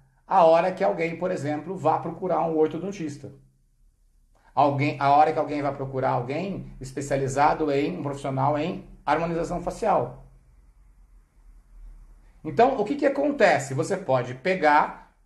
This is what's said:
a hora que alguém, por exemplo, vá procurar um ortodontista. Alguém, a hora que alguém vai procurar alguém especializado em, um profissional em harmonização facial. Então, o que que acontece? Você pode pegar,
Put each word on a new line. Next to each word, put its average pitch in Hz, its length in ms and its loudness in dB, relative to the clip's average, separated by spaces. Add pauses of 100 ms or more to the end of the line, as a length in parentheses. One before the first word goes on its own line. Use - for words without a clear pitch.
(260)
a 185 180 4
hora 170 280 6
que 190 100 -6
alguém, 170 340 -2
por 175 140 -4
exemplo, 151 460 -6
vá 151 220 2
procurar 165 480 -4
um 160 120 0
ortodontista. 156 760 -2 (1200)
Alguém, 139 460 2
a 143 140 4
hora 156 180 6
que 160 60 -4
alguém 147 240 -2
vai 139 120 -2
procurar 131 360 -4
alguém 135 680 -4
especializado 143 880 0
em, 156 280 -2
um 147 40 -8
profissional 139 560 -2
em 190 300 -6 (160)
harmonização 165 560 -2
facial. 175 680 -2 (2250)
Então, 220 380 2
o 208 40 0
que - 120 -4
que 302 100 0
acontece? 220 680 2
Você 165 220 -2
pode 127 380 -2
pegar, 151 800 2 (120)